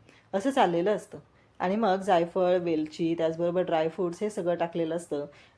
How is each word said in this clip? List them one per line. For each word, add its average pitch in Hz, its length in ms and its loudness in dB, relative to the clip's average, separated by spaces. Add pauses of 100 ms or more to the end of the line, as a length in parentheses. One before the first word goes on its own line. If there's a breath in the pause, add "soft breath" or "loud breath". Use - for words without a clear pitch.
(340 soft breath)
असं 202 160 0
चाललेलं 190 460 2
असतं. 156 220 -12 (400 soft breath)
आणि 185 180 0
मग 202 200 2
जायफळ, 180 640 2
वेलची, 165 600 -2
त्याचबरोबर 170 440 0
ड्रायफ्रुट्स 170 580 -2
हे 208 100 -2
सगळं 175 240 -2
टाकलेलं 170 420 -2
असतं 147 300 -6 (320 soft breath)